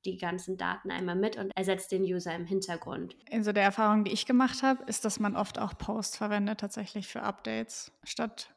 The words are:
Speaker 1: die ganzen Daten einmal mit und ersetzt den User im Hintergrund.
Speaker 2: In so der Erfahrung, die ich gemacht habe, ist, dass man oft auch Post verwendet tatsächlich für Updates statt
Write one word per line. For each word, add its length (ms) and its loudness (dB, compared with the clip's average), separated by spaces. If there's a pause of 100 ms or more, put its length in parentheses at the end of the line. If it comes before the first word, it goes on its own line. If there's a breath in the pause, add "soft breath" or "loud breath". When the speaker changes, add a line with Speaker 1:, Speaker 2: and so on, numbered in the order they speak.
Speaker 1:
die 140 -4
ganzen 400 -4
Daten 320 -4
einmal 260 -2
mit 220 0
und 180 -4
ersetzt 360 0
den 100 2
User 320 0
im 100 -4
Hintergrund. 720 -4 (140)
Speaker 2:
In 120 2
so 100 2
der 100 6
Erfahrung, 420 6
die 80 0
ich 140 -2
gemacht 360 4
habe, 240 4
ist, 200 -2
dass 120 -2
man 160 0
oft 240 -2
auch 200 -2
Post 400 -4
verwendet 420 0
tatsächlich 480 -6
für 140 -8
Updates 680 -4 (140)
statt 520 -6